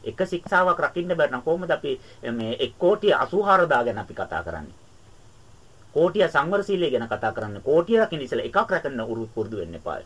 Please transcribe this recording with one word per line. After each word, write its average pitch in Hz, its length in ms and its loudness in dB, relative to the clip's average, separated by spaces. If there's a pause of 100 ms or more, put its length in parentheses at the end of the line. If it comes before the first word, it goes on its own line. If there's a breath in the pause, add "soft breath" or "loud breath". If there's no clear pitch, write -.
එක - 220 -8
ශික්ෂාවක් 180 580 0
රකින්න 175 320 -2
බැරි 151 200 2
නම් 123 100 -6
කොහොමද 170 280 -2
අපි 147 220 -2 (380 loud breath)
මේ 117 260 -4
එක් 127 200 -4
කෝටි 202 380 4
අසූහාරදා 175 720 2
ගැන 110 140 -2
අපි 101 160 -10
කතා 82 280 -6
කරන්නේ? 80 360 -12 (1120)
කෝටිය 180 360 4
සංවර 165 360 2
සීලය 185 260 0
ගැන 117 180 0
කතා 110 260 -2
කරන්නේ. 104 280 -8
කෝටිය 170 380 4
රකින්න 170 240 0
ඉතලා 123 240 -4
එකක් 123 120 0 (100)
රැකන්න 147 340 -2
උරු 113 260 -4
පුරුදු 107 300 -6
වෙන්න 82 160 -8
එපා. 78 320 -8